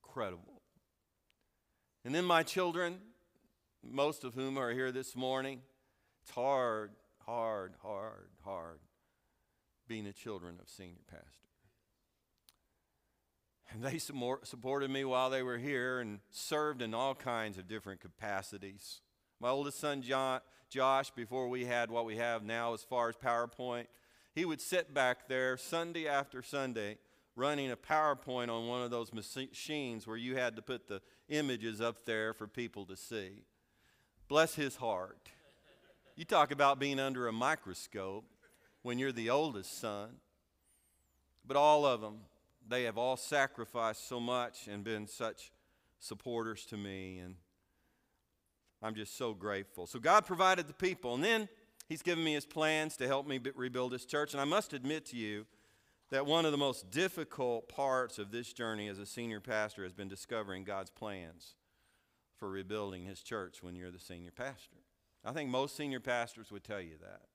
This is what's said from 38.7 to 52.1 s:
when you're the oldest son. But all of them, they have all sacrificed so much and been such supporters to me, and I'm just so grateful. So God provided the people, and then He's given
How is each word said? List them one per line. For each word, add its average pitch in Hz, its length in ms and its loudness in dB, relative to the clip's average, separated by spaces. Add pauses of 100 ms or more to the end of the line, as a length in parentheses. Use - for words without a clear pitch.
when 123 160 -2
you're 135 140 0
the 117 180 0
oldest 131 500 2
son. 104 300 -4 (1400)
But 135 120 2
all 147 280 10
of 123 160 4
them, 107 180 -8 (480)
they 123 160 2
have 110 140 0
all 127 200 2
sacrificed 120 880 0
so 123 120 -4
much 120 480 -2
and 101 160 -8
been 107 240 -4
such - 440 -6 (480)
supporters 113 680 -4
to 113 100 -12
me, 95 440 -6
and 90 160 -12 (1500)
I'm 110 120 -4
just 107 240 -8
so 117 160 -2
grateful. 98 540 -4
So 127 120 -8
God 165 260 8
provided 180 420 4
the 147 60 -14
people, 160 420 0
and 139 80 2
then 220 240 4 (400)
He's 165 140 -6
given 165 220 2